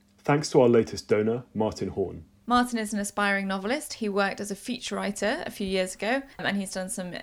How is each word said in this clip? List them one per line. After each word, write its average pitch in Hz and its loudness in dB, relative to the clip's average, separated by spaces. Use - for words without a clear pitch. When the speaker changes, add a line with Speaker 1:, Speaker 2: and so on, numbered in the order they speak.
Speaker 1:
Thanks 147 2
to 151 8
our 123 10
latest 113 4
donor, 113 2
Martin 104 -2
Horn. 87 -4
Speaker 2:
Martin 240 2
is 214 -4
an 202 -2
aspiring 202 0
novelist. 196 -4
He 214 -4
worked 196 0
as 208 -6
a 196 -6
feature - -6
writer 202 -2
a - -8
few - -6
years 185 -2
ago, 262 -2
um, - -4
and 196 0
he's 190 -4
done 185 -6
some 180 -8